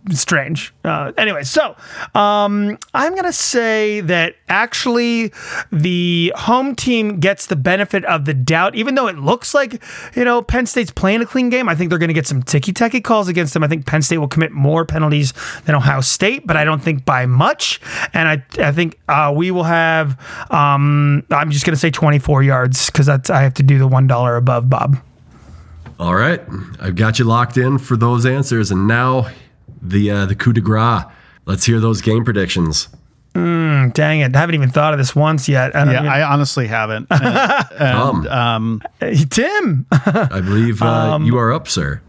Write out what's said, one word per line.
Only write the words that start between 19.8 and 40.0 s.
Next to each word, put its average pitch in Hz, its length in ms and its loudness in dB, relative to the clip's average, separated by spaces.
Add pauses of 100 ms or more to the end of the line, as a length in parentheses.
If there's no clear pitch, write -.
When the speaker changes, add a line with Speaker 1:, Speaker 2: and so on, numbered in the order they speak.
Speaker 1:
um, 143 800 2
I'm 151 220 0
just 143 120 0
gonna 160 120 2
say 160 160 0
twenty-four 147 500 2
yards 131 480 2
'cause 139 160 2
that's, 139 240 -2
I 139 120 4
have 131 120 2
to - 80 0
do 139 160 6
the 131 100 4
one 131 200 4
dollar 123 280 2
above, 123 320 0
Bob. 135 280 2 (1040)
Speaker 2:
All 90 160 0
right. 151 240 2 (400)
I've 90 160 -4
got 110 240 2
you 123 40 4
locked 117 320 0
in 131 220 2
for 131 180 -2
those 120 300 2
answers. 127 460 0
And 95 160 2
now 123 400 0 (520)
the, 101 300 0
uh, 101 160 0
the 98 80 0
coup 117 180 2
de 113 80 2
grace. 110 420 2 (420)
Let's 98 200 -2
hear 117 140 2
those 113 220 0
game 113 240 0
predictions. 92 640 -2 (460)
Speaker 1:
Mm, 160 580 0
dang 151 280 2
it! 131 140 0
I 143 60 4
haven't 170 160 0
even 135 140 2
thought 151 240 2
of 147 40 -2
this 135 160 0
once 151 340 2
yet. 135 280 0
I 147 80 2
don't 135 100 4
Speaker 3:
Yeah, 127 60 2
Speaker 1:
even 147 100 0
Speaker 3:
I 139 120 2
honestly 143 440 0
haven't. 110 420 -2
Speaker 1:
<laughs> - 20 -2
Speaker 3:
And, 135 140 4
and, 240 680 0
Speaker 2:
Tom. 123 340 0
Speaker 3:
um, 113 560 -2 (160)
Speaker 1:
Hey, - 160 -4
Tim. 233 760 0
<laughs> - 40 0
Speaker 2:
I 151 480 0